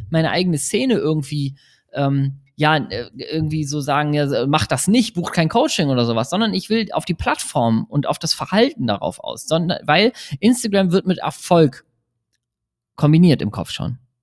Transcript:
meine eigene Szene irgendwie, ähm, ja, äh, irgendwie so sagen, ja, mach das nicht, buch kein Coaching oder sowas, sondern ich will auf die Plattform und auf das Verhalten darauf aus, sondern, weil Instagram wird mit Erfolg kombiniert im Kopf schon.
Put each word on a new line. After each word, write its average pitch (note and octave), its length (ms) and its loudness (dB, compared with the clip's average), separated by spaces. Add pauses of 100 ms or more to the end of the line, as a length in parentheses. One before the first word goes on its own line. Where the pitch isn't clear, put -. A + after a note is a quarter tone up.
meine D#3+ 220 2
eigene F3 260 0
Szene A#3+ 380 0
irgendwie, C#3+ 600 -2 (380)
ähm, C#3 480 0 (180)
ja, D3+ 180 4
äh, A2+ 380 -6
irgendwie D#3 500 -4
so D3 160 -4
sagen, D3 340 0
ja, C#3 320 0
mach D3+ 180 0
das - 220 -4
nicht, A3 260 2
buch E3+ 180 -6
kein D#3+ 160 0
Coaching A#3 420 0
oder B2 160 2
sowas, A2+ 260 -2
sondern G3+ 240 -2
ich F#3 160 -4
will G#3+ 200 0
auf - 140 -4
die F3 80 -2
Plattform A#2 720 -2
und C3+ 200 -2
auf D3 100 -2
das - 160 -4
Verhalten G#3 540 0
darauf G2 320 -4
aus, - 280 -10
sondern, E3 380 0
weil F#3+ 260 4 (280)
Instagram G3+ 520 2
wird F#3 140 2
mit F3+ 140 0
Erfolg - 680 2 (1080)
kombiniert D#3 480 6
im G#2 80 -2
Kopf - 180 -8
schon. - 300 -6 (240)